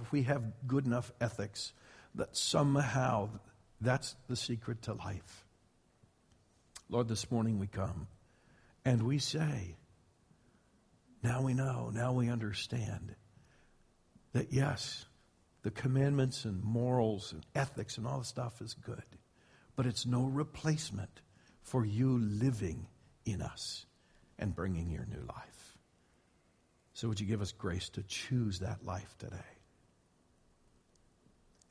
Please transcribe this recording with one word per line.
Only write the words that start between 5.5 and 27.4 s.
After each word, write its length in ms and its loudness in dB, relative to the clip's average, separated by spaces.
Lord, 200 2
this 220 -2
morning 280 2
we 80 0
come 400 -4
and 180 6
we 160 2
say, 580 -2
now 180 0
we 140 2
know, 360 0
now 220 0
we 160 4
understand 880 -2
that 180 2
yes, 540 0
the 80 -2
commandments 720 4
and 180 -2
morals 680 2
and 220 -10
ethics 420 -2
and 100 -4
all 120 -2
this 100 -4
stuff 320 -6
is 140 -8
good, 300 -10
but 120 2
it's 180 -2
no 200 4
replacement 1000 -2
for 200 2
you 360 4
living 680 0
in 160 -2
us 460 -8
and 160 -2
bringing 360 -2
your 160 -4
new 200 -8
life. 520 -14
So 160 -2
would 120 0
you 60 -2
give 140 2